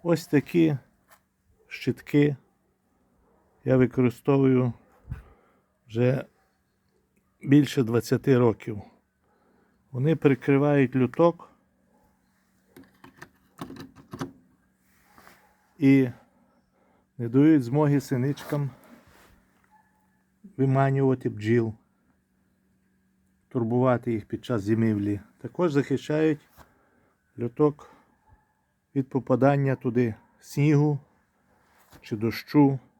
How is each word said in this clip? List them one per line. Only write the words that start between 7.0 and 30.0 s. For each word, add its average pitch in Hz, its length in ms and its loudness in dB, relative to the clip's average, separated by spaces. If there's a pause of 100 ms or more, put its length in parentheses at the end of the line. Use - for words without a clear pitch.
більше 139 400 2
двадцяти 120 560 0
років. 110 440 -2 (1080)
Вони 143 260 0
прикривають 139 800 -2
люток 165 560 -2 (4000)
і 135 300 4 (1120)
не 120 100 -6
дають 139 360 4
змоги 143 360 0
синичкам 139 680 -6 (1900)
виманювати 135 720 0
бджіл, 113 460 0 (1700)
турбувати 120 640 0
їх 107 140 -6
під - 180 -10
час 113 180 -4
зимівлі. 104 580 0 (180)
Також 165 340 -4
захищають 147 680 -2 (1000)
люток 147 520 -4 (1040)
від 135 140 -4
попадання 135 680 0
туди 120 380 -2 (260)